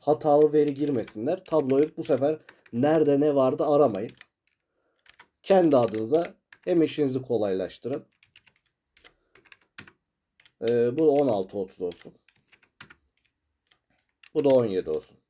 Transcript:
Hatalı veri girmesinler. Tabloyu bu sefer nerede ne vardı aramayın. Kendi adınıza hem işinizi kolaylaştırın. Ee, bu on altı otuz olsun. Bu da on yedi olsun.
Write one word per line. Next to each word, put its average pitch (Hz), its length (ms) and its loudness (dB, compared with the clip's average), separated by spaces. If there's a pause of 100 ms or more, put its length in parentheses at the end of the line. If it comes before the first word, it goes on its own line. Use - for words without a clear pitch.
Hatalı 151 540 2
veri 147 200 2
girmesinler. 139 720 -6
Tabloyu 147 520 0
bu 160 60 -12
sefer 143 360 -2 (340)
nerede 143 460 2
ne 147 160 0
vardı 135 300 0
aramayın. 131 460 0 (1300)
Kendi 170 340 4
adınıza 117 560 -2 (320)
hem 175 160 0
işinizi 139 400 -2
kolaylaştırın. 104 840 -6 (2750)
Ee, 120 280 0
bu 156 120 4
on 143 180 2
altı 101 300 -4
otuz 95 240 -10
olsun. 87 320 -10 (2250)
Bu 151 100 0
da 139 60 2
on 127 160 4
yedi 92 240 -4
olsun. - 280 -6 (120)